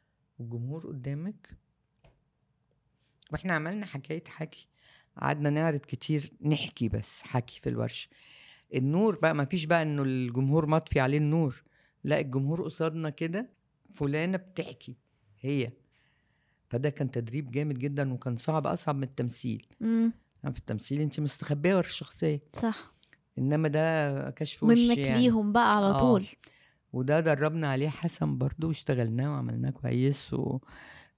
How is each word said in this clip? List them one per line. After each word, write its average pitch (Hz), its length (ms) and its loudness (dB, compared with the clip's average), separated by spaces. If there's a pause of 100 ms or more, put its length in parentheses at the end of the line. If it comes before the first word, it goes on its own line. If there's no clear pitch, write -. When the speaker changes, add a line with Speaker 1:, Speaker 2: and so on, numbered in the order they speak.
(380)
Speaker 1:
والجمهور 120 480 -8
قدامك. 143 640 -10 (1800)
واحنا 175 200 -4
عملنا 175 340 -2
حكاية 156 400 -8
حكي، - 420 -12 (480)
قعدنا 147 340 0
نعرض 151 300 2
كتير، - 520 -4 (100)
نحكي 139 460 0
بس 110 340 -6
حكي - 380 -4
في - 80 -6
الورشة. 117 400 -4 (680)
النور 160 440 2
بقى، 160 160 4
ما 147 100 0
فيش 160 200 -2
بقى 165 180 4
إنه 147 200 0
الجمهور 131 640 2
مطفي 156 340 2
عليه 135 180 4
النور، 151 460 2 (400)
لا، 139 160 2
الجمهور 139 440 -2
قصادنا 160 460 -4
كده، 170 400 -4 (440)
فلانة 156 420 0
بتحكي - 600 -10 (440)
هي. 131 320 -2 (1000)
فده 135 200 0
كان 139 200 -4
تدريب 123 400 -6
جامد 139 280 -4
جدًا 139 340 -4
وكان 120 240 -4
صعب، 156 300 -2
أصعب 156 300 -2
من 135 60 -2
التمثيل. 123 640 -6 (140)
Speaker 2:
مم. 226 320 2 (300)
Speaker 1:
يعني 139 120 -6
في - 60 -12
التمثيل 135 400 -4
انت 151 200 -2
مستخبية 147 540 0
ورا 175 120 2
الشخصية. 151 540 -4 (120)
Speaker 2:
صح. - 400 -4 (460)
Speaker 1:
إنما 151 300 2
ده 147 600 0
كشف - 320 -8
وش 233 160 8
Speaker 2:
منك 240 200 6
Speaker 1:
يعني. 220 240 2
Speaker 2:
ليهم 220 300 4
بقى 226 240 6
على 202 100 4
Speaker 1:
آه. 202 120 4
Speaker 2:
طول. 214 280 6 (640)
Speaker 1:
وده 135 280 2
دربنا 156 500 2
عليه 135 180 0
حسن 147 500 -2
برضو، 156 300 -2
واشتغلناه 123 600 0
وعملناه 127 400 -2
كويس 127 640 -2 (840)